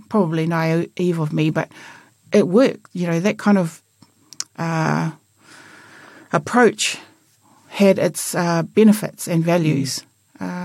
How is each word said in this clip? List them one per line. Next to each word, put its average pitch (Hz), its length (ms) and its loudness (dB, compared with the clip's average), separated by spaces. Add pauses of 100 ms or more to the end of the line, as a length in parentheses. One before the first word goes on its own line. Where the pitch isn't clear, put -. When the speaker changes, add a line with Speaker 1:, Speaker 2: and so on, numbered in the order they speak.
Speaker 1:
probably 165 380 0
naive 165 720 -2
of 151 160 -4
me, 156 160 0
but 156 200 -4 (600)
it 208 160 2
worked. 226 460 0
You 175 140 -4
know, 165 120 0
that 208 160 -2
kind 208 220 2
of, 165 240 -4 (760)
uh, 160 540 -4 (1200)
approach - 640 0 (720)
had 196 300 4
its, - 360 -4
uh, 170 280 0
benefits - 640 2
and 165 160 0
values. 156 580 -2 (380)
Speaker 2:
Mm. 185 60 -10 (180)